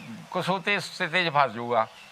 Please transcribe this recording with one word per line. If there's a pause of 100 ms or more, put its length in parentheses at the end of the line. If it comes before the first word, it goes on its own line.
(340)
ਕਸੂਤੀ
ਸਥਿਤੀ
'ਚ
ਫਸ
ਜਾਊਗਾ।" (260)